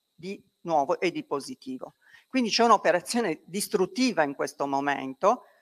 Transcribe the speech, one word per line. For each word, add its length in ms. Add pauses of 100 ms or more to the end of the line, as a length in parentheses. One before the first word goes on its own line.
(140)
di 280 (200)
nuovo 380
e 100
di 140
positivo. 720 (320)
Quindi 220
c'è 120
un'operazione 800
distruttiva 800
in 140
questo 320
momento, 800 (160)